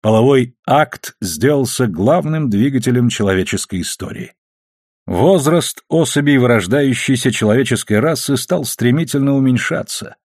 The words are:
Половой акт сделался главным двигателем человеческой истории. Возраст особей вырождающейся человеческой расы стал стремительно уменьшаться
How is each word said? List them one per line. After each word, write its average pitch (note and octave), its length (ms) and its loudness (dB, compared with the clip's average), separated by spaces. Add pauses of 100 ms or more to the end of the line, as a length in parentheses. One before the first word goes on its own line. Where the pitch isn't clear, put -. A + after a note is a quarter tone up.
Половой B2 540 2 (100)
акт - 540 -2
сделался A#2+ 640 0
главным D3 640 0
двигателем B2 580 0
человеческой F#2+ 760 -2
истории. - 520 -12 (720)
Возраст D3+ 840 2
особей C#3+ 500 2
вырождающейся B2 920 0
человеческой A2 680 0
расы C#3 360 -2
стал E3 280 -4
стремительно C#3 680 0
уменьшаться - 840 -2 (120)